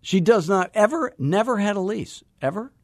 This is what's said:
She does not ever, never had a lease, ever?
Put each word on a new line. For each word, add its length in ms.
She 180
does 300
not 240
ever, 440
never 400
had 180
a 60
lease, 420
ever? 300